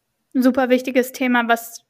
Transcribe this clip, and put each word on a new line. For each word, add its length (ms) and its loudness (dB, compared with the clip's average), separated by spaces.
super 360 2
wichtiges 420 0
Thema, 360 0
was 420 -4